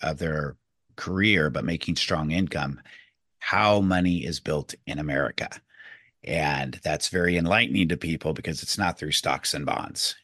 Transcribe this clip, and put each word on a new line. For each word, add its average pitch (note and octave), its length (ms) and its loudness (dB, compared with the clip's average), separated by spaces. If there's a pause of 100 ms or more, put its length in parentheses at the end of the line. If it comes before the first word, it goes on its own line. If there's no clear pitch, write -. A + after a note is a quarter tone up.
of D2+ 160 -2
their D2+ 400 -2 (400)
career, F#2+ 520 4
but - 140 -4
making E2 320 -2
strong D#2 360 0
income, D#2+ 500 -2 (580)
how G#2 400 4
money F2+ 460 4
is D#2+ 160 -6
built D2+ 320 -2 (120)
in D2 140 -6
America. C#2 500 -2 (760)
And C#2+ 600 -2
that's D#2 240 -2
very F2 260 2
enlightening F2+ 540 4
to E2+ 80 0
people D#2+ 340 -2
because D#2 320 -4
it's - 140 -4
not F2+ 200 0
through D#2 140 -4
stocks - 420 0
and C#2+ 120 -4
bonds. - 580 -4